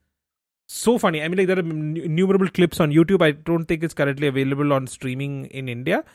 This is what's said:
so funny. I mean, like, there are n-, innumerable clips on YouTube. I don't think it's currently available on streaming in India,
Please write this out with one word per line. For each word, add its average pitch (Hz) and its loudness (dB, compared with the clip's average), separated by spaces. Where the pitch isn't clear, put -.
so - 0
funny. 165 0
I 160 -4
mean, 180 -2
like, 190 2
there 185 2
are 180 -2
n-, 156 -4
innumerable 185 2
clips 175 0
on 156 2
YouTube. 165 4
I 156 6
don't 165 -4
think 165 -2
it's 160 -6
currently 143 -2
available 139 0
on 135 0
streaming 135 -8
in 131 -10
India, 143 -2